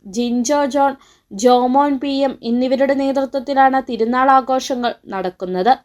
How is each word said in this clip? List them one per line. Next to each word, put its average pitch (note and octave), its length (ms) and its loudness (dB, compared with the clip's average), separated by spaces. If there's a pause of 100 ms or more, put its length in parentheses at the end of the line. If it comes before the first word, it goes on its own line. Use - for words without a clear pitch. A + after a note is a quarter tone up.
(180)
ജിൻജോ A#3+ 440 -2 (140)
ജോൺ, C#4 180 2 (380)
ജോമോൻ B3 600 2 (100)
പി C#4 100 -4 (140)
എം B3+ 80 -4 (160)
എന്നിവരുടെ B3+ 520 0
നേതൃത്വത്തിലാണ് C4+ 880 0
തിരുനാൾ B3 480 0
ആഘോഷങ്ങൾ B3+ 560 -2 (220)
നടക്കുന്നത്. F#3 580 -2 (120)